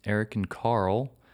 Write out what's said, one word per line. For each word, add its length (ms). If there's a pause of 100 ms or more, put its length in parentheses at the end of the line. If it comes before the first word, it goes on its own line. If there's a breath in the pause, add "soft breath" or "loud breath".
Eric 300
and 140
Carl 640 (220 soft breath)